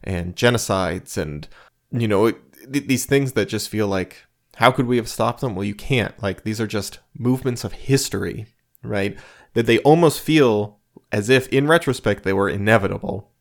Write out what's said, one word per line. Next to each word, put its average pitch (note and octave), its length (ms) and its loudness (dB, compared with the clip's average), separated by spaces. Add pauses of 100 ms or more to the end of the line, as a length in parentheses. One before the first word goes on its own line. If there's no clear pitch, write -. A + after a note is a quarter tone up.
and F2 320 -6
genocides, G2 800 -2
and, D2+ 300 -6 (440)
you A#2 160 -2
know, G#2 200 4
it, G#2+ 100 -2 (340)
th-, C3+ 160 -4
these B2 180 0
things C#3 280 0
that G#2 160 0
just G#2+ 200 -6
feel G#2+ 180 -2
like, F#2+ 380 -6 (300)
how A#2+ 160 4
could B2 160 0
we B2 100 2
have A#2 120 -2
stopped A#2 320 -2
them? A#2+ 140 -6
Well, G2 100 -4
you G2+ 100 -4
can't. - 460 -2
Like, G2 220 -4
these A2 180 -6
are A2 60 -2
just G2+ 320 -6 (180)
movements B2 460 -2
of G2+ 100 -6
history, - 760 -2 (360)
right? G2 340 -4 (360)
That A2+ 120 0
they A#2 140 4
almost D#3 420 4
feel A2+ 580 2 (320)
as G#2+ 180 -2
if, C3 200 4
in C3+ 180 2
retrospect, C3 560 0
they F#2+ 100 0
were G2 160 2
inevitable G2 920 0